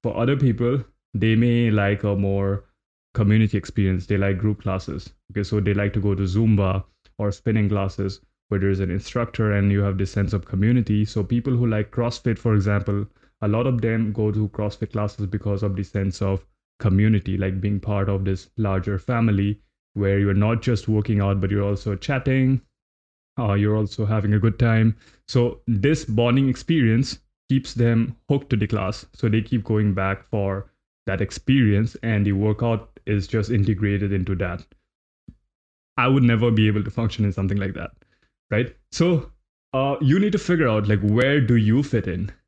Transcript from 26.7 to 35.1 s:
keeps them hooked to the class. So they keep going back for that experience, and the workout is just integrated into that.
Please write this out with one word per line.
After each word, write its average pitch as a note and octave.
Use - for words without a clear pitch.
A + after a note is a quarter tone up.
keeps C3+
them A#2
hooked C#3
to A#2
the G#2
class. G2+
So -
they A2
keep A2
going G#2+
back F#2+
for G2
that F#2+
experience, A2
and G#2+
the G2+
workout G#2+
is G#2
just G#2+
integrated G2+
into F#2+
that. F2